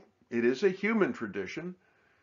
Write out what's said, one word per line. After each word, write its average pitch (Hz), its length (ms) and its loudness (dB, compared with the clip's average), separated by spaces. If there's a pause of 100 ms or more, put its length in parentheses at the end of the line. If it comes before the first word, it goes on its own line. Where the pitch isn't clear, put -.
(300)
it 117 140 0
is 131 180 4
a 196 80 6
human 196 420 0
tradition, 107 600 -8 (480)